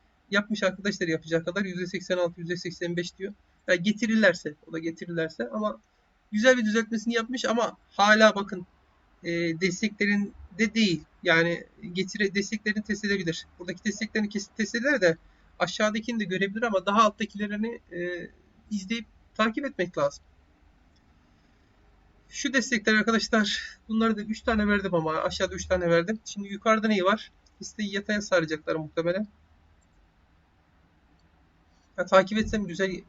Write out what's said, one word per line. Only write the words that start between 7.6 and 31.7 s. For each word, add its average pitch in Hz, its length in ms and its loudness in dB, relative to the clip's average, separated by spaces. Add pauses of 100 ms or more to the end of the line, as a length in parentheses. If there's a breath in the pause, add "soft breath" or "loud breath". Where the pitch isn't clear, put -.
hala 214 460 6
bakın, 196 320 -6 (560)
e, 170 80 -4 (300)
desteklerinde 202 1120 -2
değil. 185 300 2 (200)
Yani 170 440 4 (260)
getire-, 190 420 -2
desteklerini 214 480 -2
test 208 220 -4
edebilir. 190 420 -2 (120)
Buradaki 180 240 -10
desteklerini 214 460 -4
kesin 202 280 -8
test 220 180 -2
eder 240 260 0
de 165 160 4 (420 soft breath)
aşağıdakini 220 600 -2
de 208 40 -2
görebilir 196 380 -4
ama 196 240 0
daha 208 180 6
alttakilerini, 208 800 -4 (100)
e, 175 380 -8 (420)
izleyip 214 340 -6 (300)
takip 226 300 -2
etmek 180 320 -6
lazım. 143 260 -2 (2000)
Şu - 240 -4
destekler 226 400 2
arkadaşlar, 214 840 2 (120)
bunları 220 280 2
da 208 40 -6
üç 214 200 -6
tane 214 260 2
verdim 196 260 2
ama 156 180 2
aşağıda 185 440 -2
üç 185 100 -8
tane 180 240 2
verdim. 170 360 2
Şimdi 202 220 -10
yukarıda 214 400 2
neyi 202 160 4
var? 202 280 2 (300)
Listeyi 202 320 -8
yataya 208 280 -2
saracaklar 160 540 0
muhtemelen. 170 520 -2 (2750)